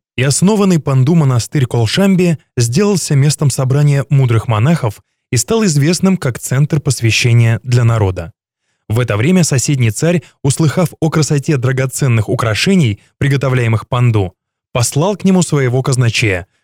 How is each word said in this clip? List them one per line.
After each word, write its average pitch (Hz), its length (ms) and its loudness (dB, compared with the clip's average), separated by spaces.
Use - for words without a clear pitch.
и 123 60 -2
основанный 190 560 2
Панду 135 360 0
монастырь 131 520 0
Колшамбе 175 720 0
сделался 156 580 0
местом 143 340 2
собрания 139 600 0
мудрых 123 400 0
монахов 117 520 0
и 127 60 -2
стал 220 300 0
известным 170 500 0
как 135 240 -4
центр 143 400 -2
посвящения 117 840 0
для 123 220 0
народа. 98 480 0
В 110 140 -2
это 110 160 -2
время 165 260 2
соседний 131 480 0
царь, 165 320 -2
услыхав 160 600 0
о 160 80 0
красоте 147 480 0
драгоценных 127 720 -2
украшений, 120 720 0
приготовляемых 127 720 0
Панду, 113 460 0
послал 160 460 -2
к - 80 -8
нему 185 160 4
своего 135 400 0
казначея, 113 680 0